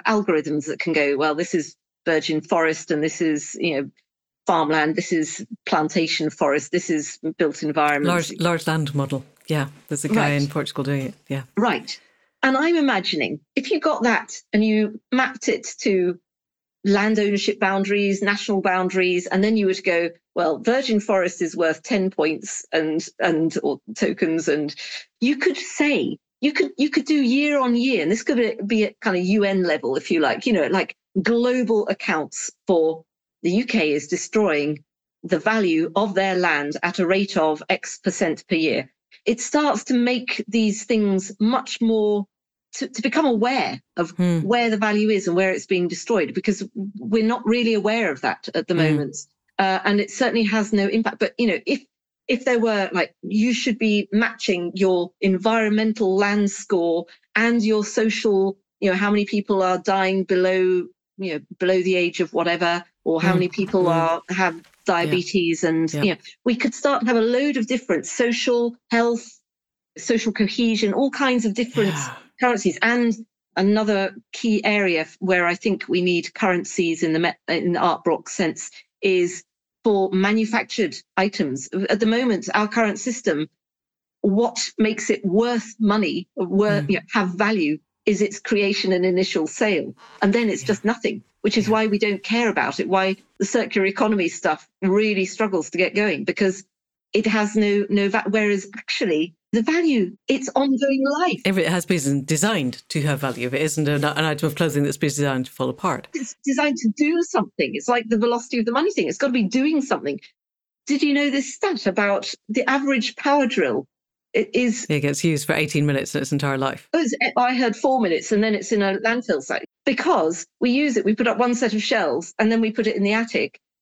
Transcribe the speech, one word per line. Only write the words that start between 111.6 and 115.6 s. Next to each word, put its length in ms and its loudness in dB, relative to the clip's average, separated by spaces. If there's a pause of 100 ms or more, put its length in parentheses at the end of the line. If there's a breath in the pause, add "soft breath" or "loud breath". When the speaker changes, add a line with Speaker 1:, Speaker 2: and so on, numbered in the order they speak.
Speaker 1:
about 460 0 (160)
the 200 -2
average 480 0
power 300 2
drill? 400 0 (480)
It 180 0
is 380 0
Speaker 2:
It 100 0
gets 220 -2
used 240 0
for 80 0
eighteen 320 0